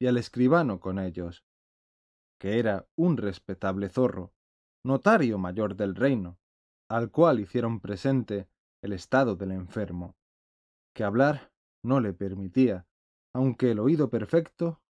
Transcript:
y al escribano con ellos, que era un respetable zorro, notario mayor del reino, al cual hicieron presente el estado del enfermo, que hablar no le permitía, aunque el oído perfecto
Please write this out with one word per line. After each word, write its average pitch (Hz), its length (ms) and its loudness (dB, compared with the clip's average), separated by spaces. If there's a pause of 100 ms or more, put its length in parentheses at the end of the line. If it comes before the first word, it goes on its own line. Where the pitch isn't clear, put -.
y 127 60 0
al 123 120 2
escribano 127 600 2
con 95 220 -6
ellos, 87 440 -8 (920)
que 104 220 0
era 107 260 -2 (100)
un 165 200 2
respetable 98 720 -4
zorro, 123 440 -2 (540)
notario 135 520 2
mayor 95 380 -2
del 98 180 -2
reino, 101 440 0 (520)
al 117 200 -2
cual 151 300 4
hicieron 113 400 -2
presente 104 680 -2 (320)
el 104 100 -6
estado 117 420 0
del 95 180 -6
enfermo, 90 640 -8 (800)
que 113 100 -4
hablar 131 500 0 (280)
no 131 180 0
le 104 120 -2
permitía, 95 720 0 (480)
aunque 127 360 2
el 107 80 0
oído 139 320 2
perfecto 160 720 -2 (120)